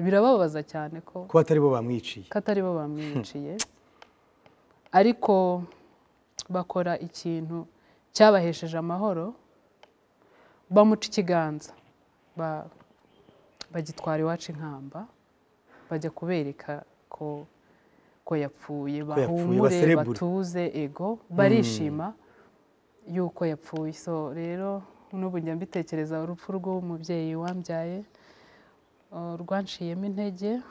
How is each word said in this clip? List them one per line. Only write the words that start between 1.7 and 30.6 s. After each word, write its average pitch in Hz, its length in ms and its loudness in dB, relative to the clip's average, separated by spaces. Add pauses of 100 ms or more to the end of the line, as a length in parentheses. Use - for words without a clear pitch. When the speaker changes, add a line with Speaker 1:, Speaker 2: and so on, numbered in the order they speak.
Speaker 2:
bamwiciye. 117 580 -4
Speaker 1:
ko - 80 -4
atari 202 240 0
bo 180 140 0
bamwiciye. 147 840 -6 (1400)
Ariko 185 720 4 (880)
bakora 180 500 -2
ikintu 165 680 -6 (480)
cyabahesheje 170 600 6
amahoro, 180 560 -2 (1400)
bamuca 214 360 6
ikiganza. 165 680 -2 (640)
Ba-, 160 300 -4 (1040)
bagitwara 160 500 -4
iwacu 165 300 -4
i 156 40 -10
Nkamba, 147 520 -12 (840)
bajya 160 220 -4
kubereka 151 720 -6 (260)
ko, 147 360 -10 (800)
ko - 100 -2
yapfuye, 143 680 -4
Speaker 2:
Ko 147 60 -8
yapfuye, 147 180 2
Speaker 1:
bahumure, 175 340 2
Speaker 2:
baserebure. 156 480 6
Speaker 1:
batuze, 180 540 -2 (100)
ego, 151 420 -6
Speaker 2:
Hmm. 175 220 -10
Speaker 1:
barishima 202 760 2 (960)
yuko 175 380 -2
yapfuye. 156 480 -4
So, 160 400 -6
rero, 185 500 -6 (300)
n'ubu 185 260 -4
njya 160 160 -4
mbitekereza 160 680 -4
urupfu 170 300 -8
rw'umubyeyi 170 840 -4
wambyaye, 175 680 -6 (1080)
uh, 170 280 -8
rwanciyemo 185 680 -6
intege. 202 540 -4 (120)